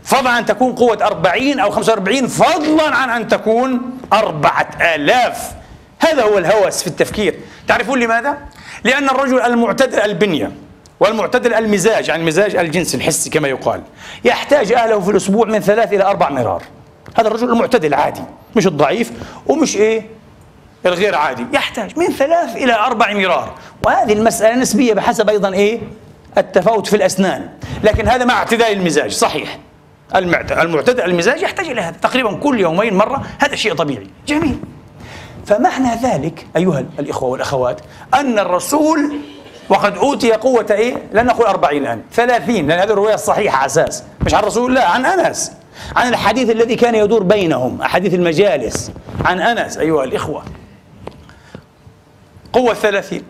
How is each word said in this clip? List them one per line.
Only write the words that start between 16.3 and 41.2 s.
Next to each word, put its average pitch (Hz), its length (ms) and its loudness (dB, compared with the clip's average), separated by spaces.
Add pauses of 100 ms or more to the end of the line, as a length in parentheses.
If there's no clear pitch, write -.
هذا 220 120 4
الرجل 233 220 -2
المعتدل 196 440 2
عادي، 143 280 -2 (340)
مش 143 120 4
الضعيف 147 440 0 (360)
ومش، 277 280 0
إيه، 214 300 0 (800)
الغير 180 300 0
عادي، 165 380 -2
يحتاج 254 460 -4
من 349 80 2
ثلاث 311 480 0
إلى 247 180 0
أربع 220 400 0
مرار. 175 400 -2 (320)
وهذه 269 280 2
المسألة 220 420 2
نسبية 247 380 2
بحسب 208 360 0
أيضا، 196 240 2
إيه، 208 260 2 (580)
التفاوت 196 500 2
في 202 80 2
الأسنان، 190 540 0 (340)
لكن 208 240 2
هذا 247 180 2
مع 233 80 2
اعتدال 220 380 2
المزاج، 160 400 0
صحيح. - 460 -2 (580)
المعت-، 170 360 0
المعتدل 165 520 2
المزاج 185 380 0
يحتاج 370 260 -4
إلى 240 140 -6
هذا 165 200 -8
تقريبا 247 320 0
كل 247 260 -2
يومين 185 340 0
مرة، 220 300 0 (160)
هذا 285 160 0
شيء 202 180 -2
طبيعي. 143 340 -4 (200)
جميل. 294 300 -2 (880)
فمعنى 254 580 2
ذلك 170 520 -4
أيها 160 300 0 (140)
الإخوة 143 300 -4
والأخوات 127 520 -4 (320)
أن 254 260 0
الرسول 285 800 0 (500)
وقد 196 280 2
أوتي 233 340 2
قوة، 226 400 2
إيه، 226 320 0 (100)
لن 226 120 4